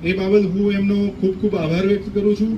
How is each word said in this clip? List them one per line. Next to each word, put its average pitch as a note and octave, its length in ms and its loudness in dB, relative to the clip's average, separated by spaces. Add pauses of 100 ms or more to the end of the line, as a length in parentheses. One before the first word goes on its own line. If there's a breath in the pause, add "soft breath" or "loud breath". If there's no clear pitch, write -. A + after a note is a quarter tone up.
એ F3 100 -2
બાબત F#3+ 300 2
હું G3+ 300 0
એમનો G3+ 220 0 (140)
ખૂબ F#3+ 320 -2
ખૂબ G3+ 140 0
આભાર E3+ 320 0
વ્યક્ત G3+ 260 0
કરું G#3 220 2
છું. A3 220 -2